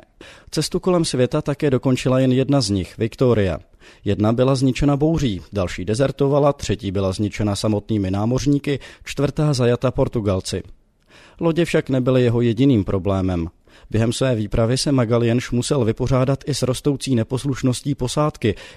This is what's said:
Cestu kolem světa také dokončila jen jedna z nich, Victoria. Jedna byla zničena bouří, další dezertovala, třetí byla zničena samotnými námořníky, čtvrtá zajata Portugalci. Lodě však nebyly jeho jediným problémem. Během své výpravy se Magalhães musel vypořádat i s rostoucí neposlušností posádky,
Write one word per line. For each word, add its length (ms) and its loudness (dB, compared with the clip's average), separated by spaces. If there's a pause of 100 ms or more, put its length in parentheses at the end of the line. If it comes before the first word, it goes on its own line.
(520)
Cestu 280 -4
kolem 260 0
světa 360 0
také 280 -2
dokončila 500 2
jen 120 4
jedna 300 2
z 80 0
nich, 280 -2
Victoria. 640 0 (460)
Jedna 280 2
byla 220 2
zničena 420 2
bouří, 440 0 (120)
další 320 -4
dezertovala, 680 2
třetí 380 -6
byla 200 0
zničena 440 -2
samotnými 560 -2
námořníky, 680 0 (240)
čtvrtá 500 -2
zajata 380 0
Portugalci. 720 -2 (760)
Lodě 260 0
však 240 0
nebyly 340 2
jeho 180 2
jediným 420 4
problémem. 640 -2 (400)
Během 240 0
své 220 0
výpravy 420 0
se 140 -2
Magalhães 600 2
musel 340 0
vypořádat 640 0
i 60 -2
s 80 -6
rostoucí 540 -2
neposlušností 800 -2
posádky, 600 -2 (220)